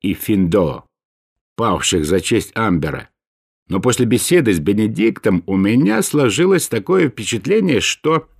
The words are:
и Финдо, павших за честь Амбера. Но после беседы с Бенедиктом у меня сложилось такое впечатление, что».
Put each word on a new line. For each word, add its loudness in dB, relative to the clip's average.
и -2
Финдо, 0
павших 0
за 0
честь -2
Амбера. -2
Но -2
после 0
беседы 2
с 0
Бенедиктом 0
у -2
меня 2
сложилось 0
такое 0
впечатление, -2
что». -2